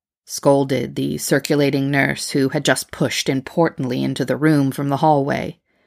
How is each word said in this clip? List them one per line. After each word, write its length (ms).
scolded 720
the 220
circulating 760
nurse 380
who 200
had 140
just 260
pushed 380
importantly 720
into 220
the 140
room 340
from 160
the 100
hallway. 640